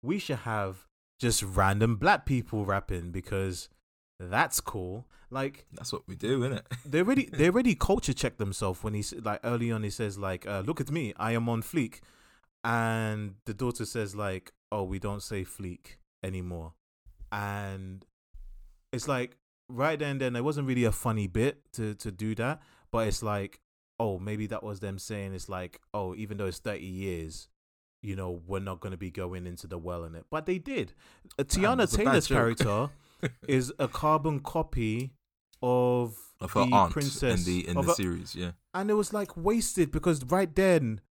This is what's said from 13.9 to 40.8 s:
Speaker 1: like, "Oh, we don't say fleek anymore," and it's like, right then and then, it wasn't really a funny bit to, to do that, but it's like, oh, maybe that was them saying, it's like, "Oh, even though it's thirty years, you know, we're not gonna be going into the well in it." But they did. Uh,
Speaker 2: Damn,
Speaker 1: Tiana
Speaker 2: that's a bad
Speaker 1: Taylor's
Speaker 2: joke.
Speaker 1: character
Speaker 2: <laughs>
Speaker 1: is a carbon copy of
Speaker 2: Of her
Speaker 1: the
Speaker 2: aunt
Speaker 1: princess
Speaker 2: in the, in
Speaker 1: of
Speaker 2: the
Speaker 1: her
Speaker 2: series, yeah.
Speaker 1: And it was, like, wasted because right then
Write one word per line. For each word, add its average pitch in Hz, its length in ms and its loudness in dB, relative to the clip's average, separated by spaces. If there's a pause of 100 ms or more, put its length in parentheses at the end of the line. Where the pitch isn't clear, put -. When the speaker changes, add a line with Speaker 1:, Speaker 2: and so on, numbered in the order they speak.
Speaker 1:
like, 98 380 -6 (180)
"Oh, 104 120 -2
we 95 160 -4
don't 101 240 -4
say 98 200 -4
fleek - 540 -10 (260)
anymore," 90 500 -6 (580)
and 98 720 -6 (840)
it's 123 160 -4
like, 127 300 -2 (320)
right 143 280 2
then 147 140 0
and 135 100 -2
then, 123 140 0
it 120 80 0
wasn't 143 240 0
really 123 160 4
a 113 80 6
funny 107 360 0
bit 110 320 0 (140)
to, 107 220 -4
to 104 160 -8
do 107 240 -4
that, 127 260 -2 (300)
but 113 160 2
it's 104 160 0
like, 104 380 -4 (380)
oh, 104 200 0
maybe 107 280 -4
that 104 160 -6
was 104 160 -8
them 98 200 -6
saying, 98 340 -6
it's 92 160 -10
like, 92 300 -8 (140)
"Oh, 95 220 -2
even 104 220 -8
though 101 100 -2
it's 87 120 -6
thirty 98 260 -8
years, 90 640 -6 (560)
you 101 120 -6
know, 90 300 -6
we're 95 140 -4
not 95 220 -6
gonna 95 160 -6
be 90 140 -6
going 90 360 -6
into 87 200 -12
the 87 100 -8
well 87 260 -6
in 82 120 -12
it." 82 140 -16
But 156 160 -4
they 185 140 0
did. 269 340 -4 (460)
Uh, 143 80 2
Speaker 2:
Damn, - 160 2
Speaker 1:
Tiana 240 140 4
Speaker 2:
that's 226 160 4
a - 40 2
bad - 80 4
Speaker 1:
Taylor's 160 220 6
Speaker 2:
joke. 117 300 4
Speaker 1:
character 113 320 2 (520)
Speaker 2:
<laughs> - 60 -12
Speaker 1:
is 131 320 2
a 139 80 2
carbon 151 540 2
copy 123 720 -2 (520)
of 123 540 4 (220)
Speaker 2:
Of 92 140 -6
her 107 120 8
Speaker 1:
the - 100 4
Speaker 2:
aunt 95 160 8
Speaker 1:
princess 139 560 2
Speaker 2:
in 90 60 2
the, 90 140 0
in 87 100 0
Speaker 1:
of 90 80 4
Speaker 2:
the 170 60 4
Speaker 1:
her 170 40 6
Speaker 2:
series, 87 400 -2
yeah. 87 160 -4 (220)
Speaker 1:
And 196 160 -2
it 214 60 6
was, 208 180 2
like, 202 240 -4
wasted 185 540 2
because 156 340 2
right 175 300 2
then 156 540 6